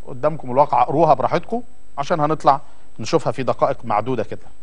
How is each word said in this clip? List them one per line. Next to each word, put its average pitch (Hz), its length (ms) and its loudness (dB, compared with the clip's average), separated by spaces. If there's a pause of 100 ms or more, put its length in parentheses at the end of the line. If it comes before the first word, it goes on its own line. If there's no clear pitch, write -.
قدامكم 143 440 -2
الواقعة، 127 300 4
اقروها 151 320 4
براحتكم 165 480 0 (360)
عشان 147 220 -2
هنطلع 151 420 2 (380)
نشوفها 139 320 0
في 131 120 -4
دقائق 123 420 0
معدودة 110 380 0
كده. - 240 -6 (160)